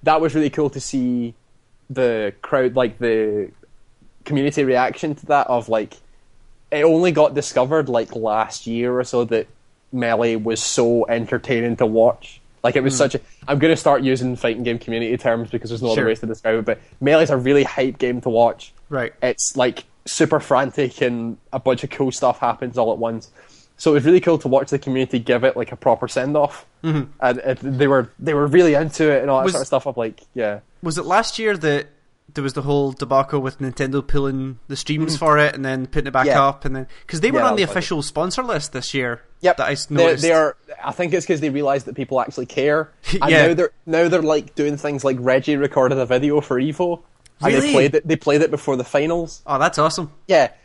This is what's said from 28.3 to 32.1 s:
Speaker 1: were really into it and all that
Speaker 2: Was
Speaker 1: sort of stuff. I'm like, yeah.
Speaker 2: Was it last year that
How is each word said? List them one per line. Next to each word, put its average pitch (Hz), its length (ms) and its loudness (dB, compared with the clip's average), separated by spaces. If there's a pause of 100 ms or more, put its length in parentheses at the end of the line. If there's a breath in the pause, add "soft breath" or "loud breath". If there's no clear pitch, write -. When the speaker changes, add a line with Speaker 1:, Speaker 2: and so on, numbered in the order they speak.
Speaker 1:
were 147 120 0
really 160 280 6
into 156 360 0
it 135 120 2
and 139 80 0
all 135 80 4
that 131 60 0
Speaker 2:
Was 185 100 0
Speaker 1:
sort 139 80 -2
of 131 40 -8
stuff. 135 200 -2
I'm 131 100 -6
like, 113 240 -6 (140)
yeah. 107 260 -4 (220)
Speaker 2:
Was 160 160 -6
it 147 80 -6
last 202 320 0
year 214 180 -2
that 151 300 -2 (480)